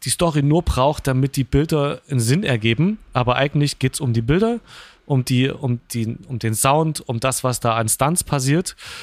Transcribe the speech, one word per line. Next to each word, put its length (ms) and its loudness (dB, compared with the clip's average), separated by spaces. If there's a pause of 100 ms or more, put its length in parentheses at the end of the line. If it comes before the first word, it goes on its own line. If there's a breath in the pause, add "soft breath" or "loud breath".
die 60 -4
Story 320 2
nur 200 4
braucht, 440 0
damit 300 0
die 80 0
Bilder 640 0
einen 100 0
Sinn 240 2
ergeben. 540 0 (160)
Aber 220 2
eigentlich 420 0
geht's 220 -2
um 120 0
die 100 0
Bilder, 380 0 (460 loud breath)
um 180 0
die, 240 2
um 320 -4 (120)
die, 260 -4 (100)
um 100 -8
den 160 -2
Sound, 540 2
um 120 -4
das, 220 -2
was 160 -2
da 160 0
an 140 0
Stunts 340 0
passiert. 540 -2 (260 loud breath)